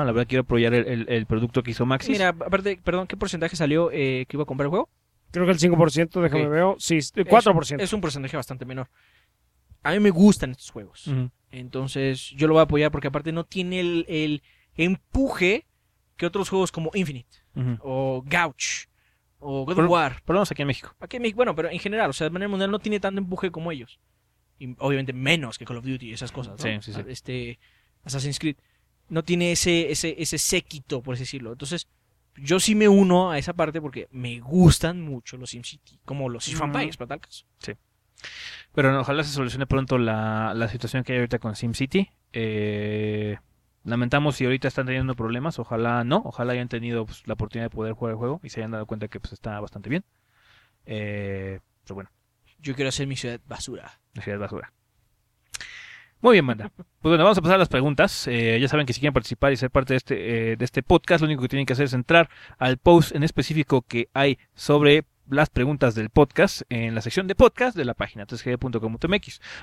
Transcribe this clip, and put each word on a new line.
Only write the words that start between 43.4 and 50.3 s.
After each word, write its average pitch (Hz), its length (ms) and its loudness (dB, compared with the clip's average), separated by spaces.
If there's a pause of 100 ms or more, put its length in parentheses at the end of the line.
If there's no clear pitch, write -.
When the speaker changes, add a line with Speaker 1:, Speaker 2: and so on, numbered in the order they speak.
Speaker 1:
lamentamos 127 520 0
si 131 100 -2
ahorita 131 220 0
están 127 180 -4
teniendo 131 280 -2
problemas. 123 440 -6
Ojalá 117 460 -2
no. 165 200 0
Ojalá 123 300 -4
hayan 123 140 -6
tenido, 117 360 -6
pues, - 220 -16
la 110 80 -6
oportunidad 110 320 -6
de - 100 -10
poder 110 160 -4
jugar 113 200 -6
el 110 60 -6
juego 127 240 -6
y 135 60 -16
se 117 120 -10
hayan 110 100 -8
dado 107 160 -8
cuenta 110 220 -8
que, 101 120 -14
pues, - 140 -12
está 104 260 -10
bastante 101 300 -12
bien. 170 140 -2 (840)